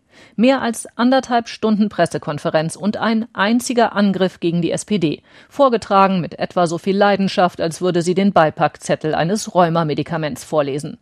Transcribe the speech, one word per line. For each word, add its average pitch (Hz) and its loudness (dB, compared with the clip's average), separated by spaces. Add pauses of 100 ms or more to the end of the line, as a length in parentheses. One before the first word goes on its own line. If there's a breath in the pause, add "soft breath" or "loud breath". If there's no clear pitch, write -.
(360 soft breath)
Mehr 254 2
als 226 -6
anderthalb 247 0
Stunden 214 0
Pressekonferenz 156 -2
und 208 -4
ein 220 -2
einziger 233 0
Angriff 185 0
gegen 170 -2
die - -2
S - -6
P 214 -2
D, 160 -2 (260 soft breath)
vorgetragen 196 2
mit - -10
etwa 175 0
so 170 -4
viel 196 -2
Leidenschaft, 196 2
als 165 -4
würde 175 0
sie 175 0
den 196 2
Beipackzettel 156 0
eines 180 -4
Rheumamedikaments 165 0
vorlesen. 147 -4